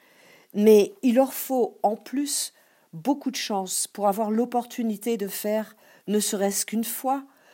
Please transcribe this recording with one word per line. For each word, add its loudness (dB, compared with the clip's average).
mais 6
il 4
leur 4
faut -2
en 0
plus -6
beaucoup -2
de -8
chance -4
pour 0
avoir 0
l'opportunité -2
de -6
faire, -4
ne 2
serait-ce 0
qu'une -2
fois, -4